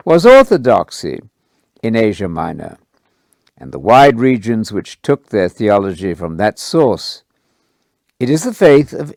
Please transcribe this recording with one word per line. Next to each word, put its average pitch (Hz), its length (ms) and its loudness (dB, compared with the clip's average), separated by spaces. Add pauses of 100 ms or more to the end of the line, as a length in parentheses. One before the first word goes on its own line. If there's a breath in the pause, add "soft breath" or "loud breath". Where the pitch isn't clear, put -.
was 170 220 2
orthodoxy 127 920 2 (640)
in 113 140 -4
Asia 104 320 -2
Minor, 80 480 -12 (800)
and 65 160 -20
the 69 60 -12
wide 120 400 4
regions 117 520 -2
which 98 300 -12
took - 260 -4
their 95 220 -2
theology 98 640 -2
from 82 240 -10
that 104 220 -4
source. - 640 -4 (960)
It 123 100 -4
is 156 160 -2
the 247 80 -6
faith 147 400 2
of 147 240 -12